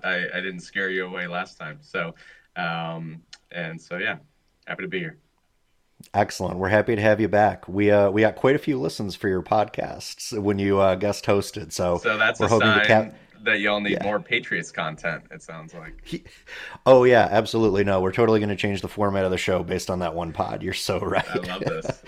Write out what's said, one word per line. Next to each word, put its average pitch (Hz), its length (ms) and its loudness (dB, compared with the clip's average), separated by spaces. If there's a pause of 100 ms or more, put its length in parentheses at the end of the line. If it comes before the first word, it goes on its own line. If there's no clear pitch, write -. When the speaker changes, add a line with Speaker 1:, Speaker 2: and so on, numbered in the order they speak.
Speaker 1:
I, 90 340 -4
I - 20 -6
didn't 92 200 -8
scare 95 320 -6
you 92 160 -4
away 90 180 -8
last 87 320 -8
time. 78 240 -14
So, 85 320 -6 (420)
um, 82 640 -8 (320)
and 82 300 -10
so, 87 160 -10
yeah, 98 200 -4 (500)
happy 92 160 -10
to 92 40 -6
be 92 120 -6
here. 80 180 -10 (960)
Speaker 2:
Excellent. 95 460 -2
We're 95 100 0
happy 107 260 4
to 104 60 -2
have 107 180 4
you 107 80 2
back. 104 400 2
We, 101 220 2
uh, 101 220 6
we 104 100 2
got 107 140 4
quite 135 200 4
a 131 40 0
few 135 200 -2
listens 120 360 -6
for 104 140 -2
your 92 120 0
podcasts - 1000 -4
when 101 200 2
you, 98 180 2
uh, 95 160 4
guest 98 320 -4
hosted. 101 460 -2
So 90 260 0
Speaker 1:
So 107 220 -2
that's 110 200 0
Speaker 2:
we're 110 60 0
Speaker 1:
a 92 40 2
Speaker 2:
hoping 113 180 4
to 107 80 4
Speaker 1:
sign 104 100 2
Speaker 2:
cap- 110 300 4 (280)
Speaker 1:
that 107 160 0
y'all 104 220 0
need 101 100 -2
Speaker 2:
Yeah. - 120 -2
Speaker 1:
more 101 180 -2
Patriots 101 500 -6
content, 78 580 -6
it 87 120 -18
sounds 82 320 -18
like. 80 280 -16
Speaker 2:
He, - 220 -12 (600)
oh, 127 180 10
yeah, 120 260 8
absolutely. 107 540 2
No, 98 160 2
we're 92 140 0
totally 110 260 4
gonna 104 160 -2
change 101 240 -2
the 92 80 -6
format 98 380 0
of 92 60 0
the 90 60 0
show 90 260 0
based 90 260 -4
on 90 100 -2
that 85 160 -4
one 85 160 -6
pod. - 320 -4
You're 92 80 -4
so 95 280 -2
<laughs> - 20 -6
right. 95 280 -2
Speaker 1:
I - 100 -2
love - 200 -8
this. - 260 -6 (220)